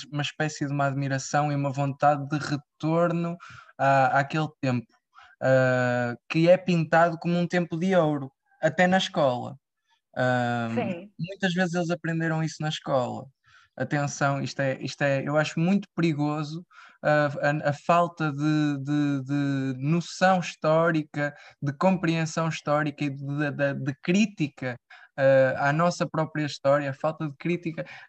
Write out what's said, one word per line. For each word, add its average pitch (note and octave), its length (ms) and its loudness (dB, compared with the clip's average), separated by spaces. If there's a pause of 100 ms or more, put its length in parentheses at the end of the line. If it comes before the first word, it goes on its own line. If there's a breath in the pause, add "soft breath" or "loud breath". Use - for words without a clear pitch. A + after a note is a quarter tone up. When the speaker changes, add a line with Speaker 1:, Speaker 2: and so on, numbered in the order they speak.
(120)
Speaker 1:
uma D3 100 -4
espécie D3+ 440 -4
de C#3 80 -4
uma C#3+ 140 2
admiração C#3 640 -2
e C#3+ 40 0
uma C#3+ 160 0
vontade C#3 560 0
de D3+ 100 -2
retorno E3+ 1000 -2 (400 loud breath)
a, C3+ 420 4
àquele D3+ 280 -2 (140)
tempo, B2 260 -2 (540 loud breath)
ah, B2+ 760 2 (140)
que E3 200 4
é F3+ 60 10
pintado E3+ 640 2
como F3 180 -2
um F3 80 0
tempo F3 320 -2
de F#3 160 0
ouro, D3+ 380 0 (300)
até D#3+ 260 2
na F#3 100 4
escola. C3+ 600 -2 (580)
Ah, A#2+ 580 0
Speaker 2:
Sim. F3 460 -6
Speaker 1:
muitas F3+ 340 -4
vezes F3+ 200 -2
eles F3 160 -2
aprenderam E3 520 -4
isso D#3 200 -6
na D3+ 80 -4
escola. B2 560 -4 (500 soft breath)
Atenção, C#3 640 -2
isto C3+ 220 -6
é, C3+ 220 -2
isto D3 180 -8
é, C#3 260 0
eu C#3+ 80 0
acho D3+ 240 0
muito G3 360 2
perigoso, D3+ 680 -2 (380 loud breath)
ah, D3+ 280 2 (120)
a, D3+ 300 0
a - 20 0
falta - 580 0
de, D3 460 0
de, C#3+ 460 -2
de C#3 560 -2
noção F3 600 2
histórica, D#3 960 0 (240 loud breath)
de C#3 140 -4
compreensão E3 720 0
histórica D3+ 560 -2
e C#3+ 60 0
de, C#3+ 420 -4
de, C#3 220 0
de C3+ 300 -4
crítica, F3 720 0 (420 loud breath)
ah, C3+ 520 4
à C#3+ 40 2
nossa E3+ 340 0
própria D#3 380 -2
história, C#3 460 0
a - 20 -6
falta D#3 340 -4
de C#3 80 -8
crítica, E3 480 -6 (260 loud breath)